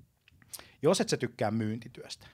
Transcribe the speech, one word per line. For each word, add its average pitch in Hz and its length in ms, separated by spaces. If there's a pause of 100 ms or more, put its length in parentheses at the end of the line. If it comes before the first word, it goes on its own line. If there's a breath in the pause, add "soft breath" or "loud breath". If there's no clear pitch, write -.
(800 loud breath)
jos 175 200
et - 80
sä 151 80
tykkää 117 340
myyntityöstä, 113 840